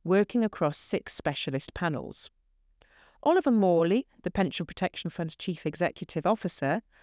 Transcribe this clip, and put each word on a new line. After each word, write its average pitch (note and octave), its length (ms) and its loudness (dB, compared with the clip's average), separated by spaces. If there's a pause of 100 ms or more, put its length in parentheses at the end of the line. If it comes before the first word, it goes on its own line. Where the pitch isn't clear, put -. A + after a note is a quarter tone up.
working G3+ 400 4
across D3+ 320 0
six - 380 -4
specialist - 580 -4
panels. - 560 -6 (960)
Oliver D#4+ 280 4
Morley, F#3 560 4 (160)
the - 80 -4
Pension F3+ 340 -2
Protection - 460 -6
Fund's E3 240 -6
Chief - 320 -6
Executive - 580 -4
Officer, F3 580 0 (200)